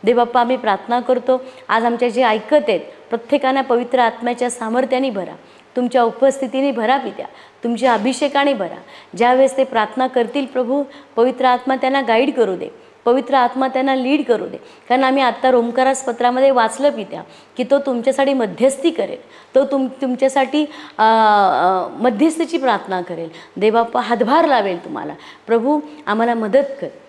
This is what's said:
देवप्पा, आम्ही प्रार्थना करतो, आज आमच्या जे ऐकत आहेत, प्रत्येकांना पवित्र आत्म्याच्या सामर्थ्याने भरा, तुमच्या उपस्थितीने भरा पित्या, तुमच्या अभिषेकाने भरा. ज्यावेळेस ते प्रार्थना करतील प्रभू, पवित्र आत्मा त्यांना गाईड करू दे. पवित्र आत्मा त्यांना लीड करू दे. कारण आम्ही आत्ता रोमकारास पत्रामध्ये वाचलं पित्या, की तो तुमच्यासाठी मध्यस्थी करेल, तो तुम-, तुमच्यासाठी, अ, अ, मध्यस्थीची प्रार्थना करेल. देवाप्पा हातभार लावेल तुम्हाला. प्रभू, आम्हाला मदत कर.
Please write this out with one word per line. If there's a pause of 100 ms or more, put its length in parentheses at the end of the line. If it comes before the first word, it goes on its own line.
देवप्पा,
आम्ही
प्रार्थना
करतो, (280)
आज
आमच्या
जे
ऐकत
आहेत, (300)
प्रत्येकांना
पवित्र
आत्म्याच्या
सामर्थ्याने
भरा, (400)
तुमच्या
उपस्थितीने
भरा
पित्या, (380)
तुमच्या
अभिषेकाने
भरा. (400)
ज्यावेळेस
ते
प्रार्थना
करतील
प्रभू, (320)
पवित्र
आत्मा
त्यांना
गाईड
करू
दे. (360)
पवित्र
आत्मा
त्यांना
लीड
करू
दे. (320)
कारण
आम्ही
आत्ता
रोमकारास
पत्रामध्ये
वाचलं
पित्या, (360)
की
तो
तुमच्यासाठी
मध्यस्थी
करेल, (340)
तो
तुम-,
तुमच्यासाठी, (320)
अ,
अ,
मध्यस्थीची
प्रार्थना
करेल. (280)
देवाप्पा
हातभार
लावेल
तुम्हाला. (340)
प्रभू, (280)
आम्हाला
मदत (140)
कर. (220)